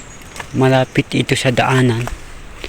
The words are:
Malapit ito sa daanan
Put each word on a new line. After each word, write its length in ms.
Malapit 560
ito 240
sa 160
daanan 480